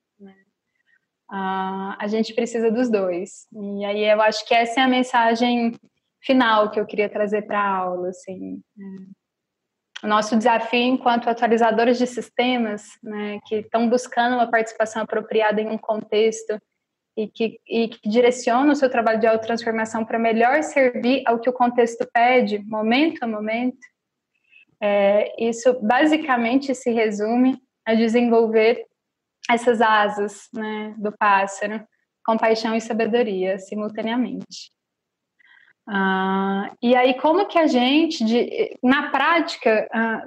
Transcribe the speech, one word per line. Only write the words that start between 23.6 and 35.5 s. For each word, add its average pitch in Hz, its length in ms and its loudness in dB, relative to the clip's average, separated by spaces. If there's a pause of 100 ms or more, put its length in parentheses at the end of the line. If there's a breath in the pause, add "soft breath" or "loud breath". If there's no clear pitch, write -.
é, 202 640 2
isso 233 380 2
basicamente 262 920 2
se 247 160 -4
resume 226 680 0 (280)
a 226 80 2
desenvolver 226 880 2 (680)
essas 233 300 2
asas, 208 720 0
né, 214 460 -8
do 208 120 -4
pássaro, 202 720 -2 (400)
compaixão 226 540 0
e 226 60 -2
sabedoria, 214 760 -2
simultaneamente. 214 1160 -8 (1120 soft breath)